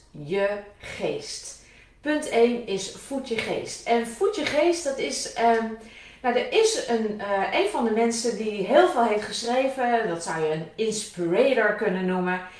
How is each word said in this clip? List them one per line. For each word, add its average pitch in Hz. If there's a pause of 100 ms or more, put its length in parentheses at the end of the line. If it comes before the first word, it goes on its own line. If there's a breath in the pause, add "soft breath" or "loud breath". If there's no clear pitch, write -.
(100)
je 175 (300)
geest. - (380 soft breath)
Punt 294
één 233
is 190
voed -
je 226
geest. -
En 233
voed -
je 294
geest, 320
dat 262
is, -
ehm, 226 (560 loud breath)
nou, 247
er -
is -
een, 214
eh, 202
een 392
van 254
de 226
mensen 226
die 208
heel 330
veel 254
heeft 208
geschreven, 240
dat 170
zou 160
je 156
een 160
inspirator 214
kunnen 185
noemen, 185 (200 loud breath)